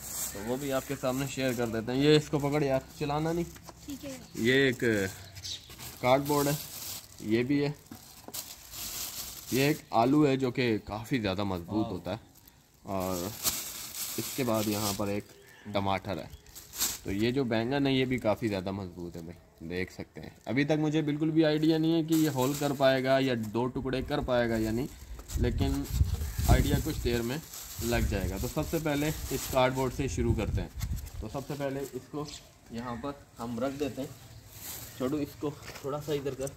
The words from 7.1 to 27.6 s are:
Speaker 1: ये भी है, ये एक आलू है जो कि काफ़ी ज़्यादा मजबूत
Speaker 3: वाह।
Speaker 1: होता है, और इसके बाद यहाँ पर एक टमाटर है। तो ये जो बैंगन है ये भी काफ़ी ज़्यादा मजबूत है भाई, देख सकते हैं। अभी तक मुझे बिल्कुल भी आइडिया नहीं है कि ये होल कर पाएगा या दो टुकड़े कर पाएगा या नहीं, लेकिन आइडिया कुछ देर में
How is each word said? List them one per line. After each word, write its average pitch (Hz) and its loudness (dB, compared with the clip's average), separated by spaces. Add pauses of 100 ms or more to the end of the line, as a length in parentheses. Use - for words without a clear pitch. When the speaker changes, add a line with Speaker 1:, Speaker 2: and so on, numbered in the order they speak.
Speaker 1:
ये 113 2
भी 143 2
है, 143 0 (1800)
ये 135 6
एक 156 0 (100)
आलू 135 6
है 135 6
जो 131 0
कि 120 2
काफ़ी 110 -4
ज़्यादा 101 0
मजबूत 95 0
Speaker 3:
वाह। - -4
Speaker 1:
होता 90 -6
है, 110 -4 (680)
और 92 -2 (880)
इसके - -4
बाद 110 2
यहाँ 104 0
पर 101 -2
एक 101 -2 (500)
टमाटर 98 0
है। - -10 (760)
तो 92 -2
ये 107 2
जो 135 2
बैंगन 120 2
है 135 4
ये 131 4
भी 127 0
काफ़ी - 2
ज़्यादा 98 -2
मजबूत 87 -8
है 85 -10
भाई, 82 -14
देख 90 -2
सकते - -14
हैं। 76 -14 (120)
अभी 135 2
तक 156 4
मुझे 156 2
बिल्कुल 151 0
भी 160 6
आइडिया 156 4
नहीं 160 4
है 165 4
कि 160 2
ये 156 4
होल 131 2
कर 143 0
पाएगा 135 6
या 131 4
दो 113 0
टुकड़े 127 -2
कर 147 -2
पाएगा 120 2
या 110 0
नहीं, 127 0 (520)
लेकिन 139 2 (680)
आइडिया 139 6
कुछ 151 -2
देर 120 0
में 127 -2 (420)